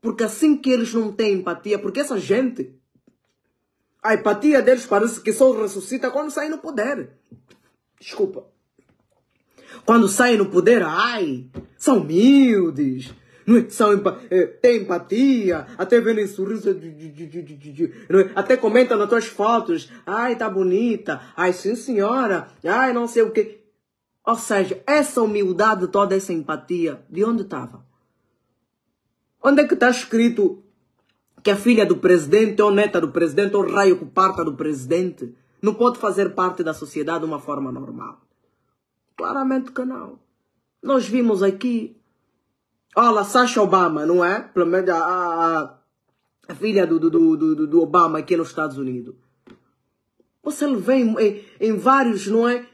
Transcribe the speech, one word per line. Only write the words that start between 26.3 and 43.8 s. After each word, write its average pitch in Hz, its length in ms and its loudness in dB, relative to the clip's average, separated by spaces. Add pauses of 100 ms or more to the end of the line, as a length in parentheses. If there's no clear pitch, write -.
empatia, 156 800 -6
de 175 140 -2
onde 226 180 -2
tava? - 420 -14 (1600)
Onde 285 200 4
é 285 40 4
que - 80 2
tá 247 160 4
escrito 233 720 0 (800)
que 208 80 2
a 196 60 2
filha 220 280 4
do 175 120 2
presidente 180 640 4
ou 208 80 4
neta 202 300 2
do 156 100 -2
presidente 196 460 -2
ou 196 100 0
raio 196 320 2
que 165 60 -12
parta 175 400 0
do 151 100 -6
presidente 147 800 -6 (260)
não 208 140 0
pode 240 240 0
fazer 190 360 -2
parte 185 280 -4
da 160 100 -4
sociedade 151 480 -6
de 156 40 -8
uma 151 160 -8
forma 139 320 -8
normal? - 480 -14 (960)
Claramente 262 560 -4
que 254 120 -6
não. - 360 -12 (600)
Nós 247 280 0
vimos 220 340 2
aqui 220 580 -2 (960)
Olha, 220 260 4
Sasha 240 400 2
Obama, 170 420 2